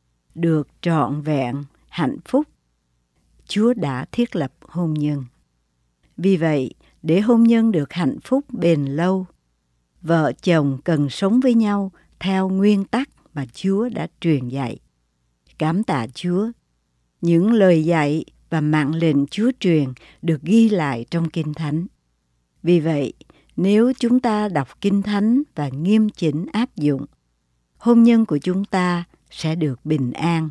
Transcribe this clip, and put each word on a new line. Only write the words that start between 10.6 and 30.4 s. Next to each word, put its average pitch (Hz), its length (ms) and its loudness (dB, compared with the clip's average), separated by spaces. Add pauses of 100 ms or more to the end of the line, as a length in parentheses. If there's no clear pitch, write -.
cần 147 260 0
sống 202 300 0
với 254 140 2
nhau 202 380 0 (280)
theo 190 280 0
nguyên 196 360 2
tắc 247 260 -4 (240)
mà 139 180 -6
Chúa 196 360 -2
đã 165 180 -6 (140)
truyền 139 280 0
dạy. 123 300 -8 (800)
Cảm 160 260 -2
tạ 131 300 -2
Chúa, 185 360 -2 (720)
những 170 320 2
lời 185 320 4
dạy 156 400 0 (260)
và 160 100 -2
mạng 151 340 0
lệnh 156 320 2
Chúa 220 240 -2 (100)
truyền 156 320 2 (300)
được 160 200 -2
ghi 220 260 4
lại 143 420 -2
trong 170 200 -4
Kinh 151 240 -6
Thánh. 160 320 -4 (760)
Vì 170 180 4
vậy, 147 320 -2 (440)
nếu 208 420 2
chúng 240 220 2
ta 214 280 -2
đọc 151 200 -4 (120)
Kinh 202 220 0
Thánh 214 400 0 (120)
và 147 140 -6
nghiêm 190 400 2
chỉnh 160 440 -2
áp 226 240 -4
dụng, 147 300 0 (720)
hôn 233 260 4
nhân 226 240 6
của 147 120 -2
chúng 180 260 -4
ta 180 400 -2 (260)
sẽ 160 240 -4
được 156 300 -4
bình 143 280 -2
an, 160 380 -2